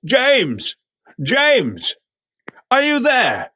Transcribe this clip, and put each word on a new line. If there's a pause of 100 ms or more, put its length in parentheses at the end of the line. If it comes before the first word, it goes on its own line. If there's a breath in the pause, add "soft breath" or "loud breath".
James! (460 soft breath)
James! (720 loud breath)
Are
you
there?